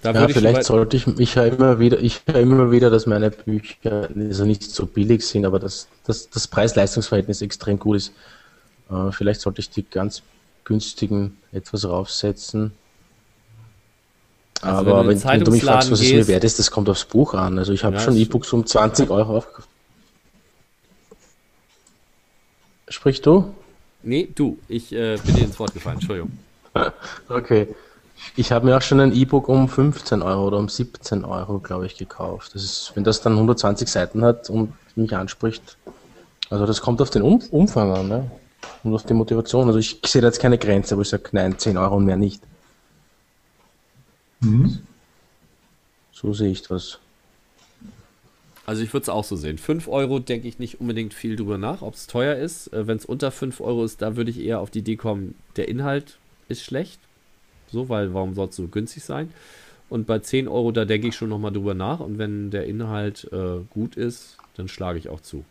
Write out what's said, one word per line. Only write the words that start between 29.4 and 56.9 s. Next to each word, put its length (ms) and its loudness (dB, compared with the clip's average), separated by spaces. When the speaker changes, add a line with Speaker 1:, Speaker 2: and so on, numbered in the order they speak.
Speaker 2:
um 180 4
fünfzehn 540 0
Euro 260 0
oder 100 0
um 120 -2
siebzehn 560 -6
Euro, 340 -6
glaube 280 -8
ich, 100 -14
gekauft. 560 -12
Das 100 -10
ist, 320 -10
wenn 80 -2
das 180 2
dann 140 4
hundertzwanzig 540 2
Seiten 340 -2
hat 260 2
und 220 -2
mich 200 -2
anspricht, 640 -6
also 160 0
das 140 0
kommt 220 0
auf 80 2
den 140 2
Um-, 280 6
Umfang 400 4
an, 160 -2
ne? 240 -4
Und 100 -2
auf 100 -2
die 100 0
Motivation. 540 2
Also 120 4
ich 260 -4
sehe 160 2
da 60 6
jetzt 120 2
keine 180 4
Grenze, 380 0
wo 60 0
ich 80 -2
sage, 220 -4
„Nein, 260 0
zehn 180 -2
Euro 220 0
und 80 4
mehr 100 2
nicht.“ 280 -2
Speaker 3:
Mm-hmm. 400 2
Speaker 2:
So 220 -6
sehe 180 0
ich 100 -6
das. 380 -10
Speaker 1:
Also 180 -6
ich 100 -10
würd's 160 -4
auch 140 -4
so 120 -10
sehen. 220 -8
Fünf 300 -6
Euro 320 -2
denke 280 -8
ich 120 -16
nicht 200 -12
unbedingt 340 -8
viel 220 -8
drüber 220 -6
nach, 240 -8
ob's 260 -14
teuer 280 -2
ist. 380 -10
Äh, 140 -6
wenn's 180 -6
unter 260 -6
fünf 280 -10
Euro 240 -4
ist, 180 -8
da 140 -6
würde 160 -4
ich 80 -10
eher 200 -4
auf 100 -10
die 100 -8
Idee 180 -6
kommen, 380 -8
der 100 -6
Inhalt 520 -6
ist 160 -10
schlecht. 360 -10